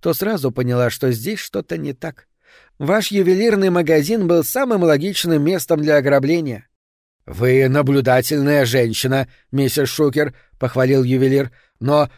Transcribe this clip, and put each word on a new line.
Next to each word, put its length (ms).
то 120
сразу 380
поняла, 380
что 220
здесь 280
что-то 380
не 160
так. 340
Ваш 340
ювелирный 580
магазин 580
был 160
самым 400
логичным 600
местом 380
для 160
ограбления". 720
"Вы 400
наблюдательная 960
женщина, 640
миссис 360
Шукер", 460
похвалил 460
ювелир. 480
"Но 380